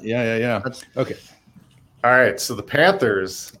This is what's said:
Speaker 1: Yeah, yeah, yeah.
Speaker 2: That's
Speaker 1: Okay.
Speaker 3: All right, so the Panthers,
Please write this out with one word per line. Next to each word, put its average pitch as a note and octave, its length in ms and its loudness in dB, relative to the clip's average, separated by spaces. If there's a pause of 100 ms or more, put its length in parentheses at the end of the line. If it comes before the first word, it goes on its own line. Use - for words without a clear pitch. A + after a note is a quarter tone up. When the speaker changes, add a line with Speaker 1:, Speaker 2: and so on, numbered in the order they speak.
Speaker 1:
Yeah, A2+ 200 -2
yeah, A2+ 140 0
yeah. A2+ 260 -2
Speaker 2:
That's B2+ 220 -10 (120)
Speaker 1:
Okay. C3 200 -4 (880)
Speaker 3:
All A#2+ 80 4
right, B2+ 260 4
so - 160 -8
the G2+ 80 -8
Panthers, A#2 1000 0